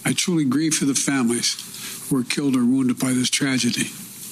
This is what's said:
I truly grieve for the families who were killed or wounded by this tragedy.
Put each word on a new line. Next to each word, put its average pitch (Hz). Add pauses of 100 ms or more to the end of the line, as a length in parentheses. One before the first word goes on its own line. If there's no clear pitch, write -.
I 131
truly 160
grieve 151
for -
the 139
families -
who 139
were 123
killed 139
or 123
wounded 127
by 131
this 127
tragedy. 127 (400)